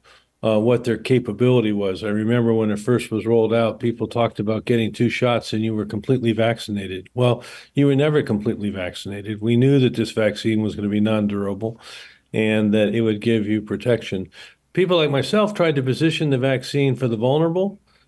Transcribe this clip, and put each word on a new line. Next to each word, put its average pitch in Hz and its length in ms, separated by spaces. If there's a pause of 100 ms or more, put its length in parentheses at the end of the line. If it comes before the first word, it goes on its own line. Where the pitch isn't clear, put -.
(420)
uh, 110 160
what 120 260
their 113 120
capability 123 760
was. 101 300
I 107 60
remember 113 460
when 110 160
it 104 80
first 117 320
was 107 160
rolled 110 260
out, 113 280
people 117 260
talked 117 320
about 107 260
getting 113 280
two 120 180
shots 120 420
and 110 100
you 110 120
were 104 100
completely 117 480
vaccinated. 101 800
Well, 123 300 (320)
you 143 120
were 139 100
never 147 260
completely 104 480
vaccinated. 98 720
We 117 140
knew 135 240
that 127 160
this 110 160
vaccine 107 500
was 98 140
gonna 101 120
be 104 120
non-durable 104 800 (540)
and 107 400
that 104 220
it 117 80
would 110 180
give 113 260
you 107 140
protection. 104 680 (420)
People 180 240
like 156 140
myself 202 420
tried 165 220
to 139 80
position 147 480
the 131 80
vaccine 135 560
for 131 140
the 113 80
vulnerable, 165 640 (280)